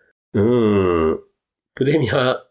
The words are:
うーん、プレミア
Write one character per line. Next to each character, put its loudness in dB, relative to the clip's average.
う 0
ー 2
ん、 -6
プ -4
レ 0
ミ 0
ア -2